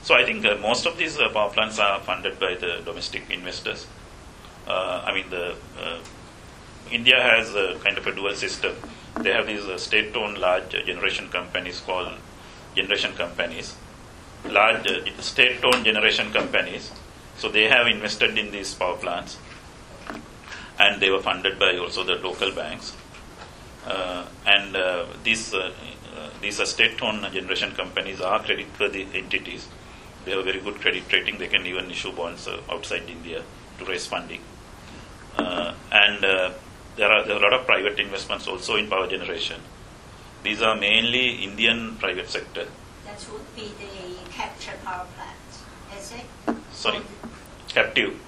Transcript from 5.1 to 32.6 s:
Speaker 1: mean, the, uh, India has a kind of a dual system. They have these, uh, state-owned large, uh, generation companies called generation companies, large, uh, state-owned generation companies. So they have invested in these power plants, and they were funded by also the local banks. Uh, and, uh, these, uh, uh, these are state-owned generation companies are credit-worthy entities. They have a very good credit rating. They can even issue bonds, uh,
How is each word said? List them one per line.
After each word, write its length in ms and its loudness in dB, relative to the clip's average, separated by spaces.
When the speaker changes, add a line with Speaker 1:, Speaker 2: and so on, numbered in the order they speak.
Speaker 1:
mean, 160 -2
the, 260 -4
uh, 220 -6
India 300 8
has 320 6
a 300 2
kind 140 2
of 100 -2
a 80 0
dual 200 -2
system. 400 -2
They 100 4
have 140 4
these, 200 -2
uh, 120 -4
state-owned 640 0
large, 340 4
uh, 140 0
generation 420 0
companies 560 -4
called 280 -2
generation 400 2
companies, 600 -4
large, 440 6
uh, 340 -2
state-owned 640 4
generation 480 4
companies. 560 0
So 120 -2
they 200 6
have 160 8
invested 540 2
in 120 -2
these 220 -6
power 240 2
plants, 400 -4
and 200 6
they 120 6
were 100 4
funded 380 0
by 180 6
also 260 -4
the 120 2
local 360 -2
banks. 420 -8
Uh, 400 -4
and, 280 6
uh, 300 2
these, 300 2
uh, 180 -2
uh, 160 -10
these 180 -4
are 60 2
state-owned 680 2
generation 400 -2
companies 480 -4
are 220 2
credit-worthy 680 -2
entities. 540 -4
They 60 -4
have 100 0
a 20 -2
very 180 0
good 180 -6
credit 320 0
rating. 260 2
They 100 -4
can 180 0
even 240 -4
issue 220 -6
bonds, 360 -6
uh, 220 -8